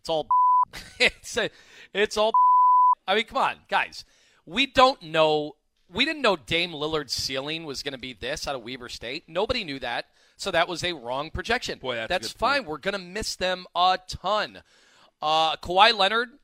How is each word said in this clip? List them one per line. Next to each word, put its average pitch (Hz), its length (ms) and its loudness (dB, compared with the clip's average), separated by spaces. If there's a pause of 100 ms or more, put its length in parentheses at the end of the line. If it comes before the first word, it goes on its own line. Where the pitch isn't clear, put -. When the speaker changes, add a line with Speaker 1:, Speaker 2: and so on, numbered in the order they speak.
Speaker 1:
It's - 100 -16
all 156 160 -2 (360)
<laughs> - 360 -8
it's - 400 -2
a, 196 100 0 (460)
it's 208 240 0
all 214 140 2 (760)
I 190 60 2
mean, 220 100 0
come 226 140 -6
on, 147 180 0 (120)
guys. 127 360 -4 (400)
We 220 220 -2
don't 262 360 4
know. 156 540 2 (340)
We 214 140 0
didn't 311 180 -4
know 208 140 4
Dame 165 360 -4
Lillard's 151 420 -4
ceiling 143 500 -6
was 139 180 -10
gonna 139 160 -8
be 127 140 -12
this 120 340 -8
out 147 80 -6
of 127 80 -8
Weber 120 280 -12
State. 131 360 -12
Nobody 214 380 -2
knew 139 140 -8
that. 123 260 -6 (320)
So - 160 -8
that 165 160 4
was 165 140 -6
a 175 120 -4
wrong 131 360 -6
projection. 185 500 -4
Speaker 2:
Boy, 127 160 -4
that's 113 100 -4
a - 20 -10
Speaker 1:
That's 180 240 -4
Speaker 2:
good - 60 -18
Speaker 1:
fine. 269 220 2
Speaker 2:
point. 190 100 -12
Speaker 1:
We're 156 80 -8
gonna 196 200 -4
miss 185 380 -8
them 185 380 -4
a 185 240 2 (100)
ton. 180 540 -4 (580)
Uh, 156 360 0
Kawhi 196 380 4
Leonard 220 360 2 (140)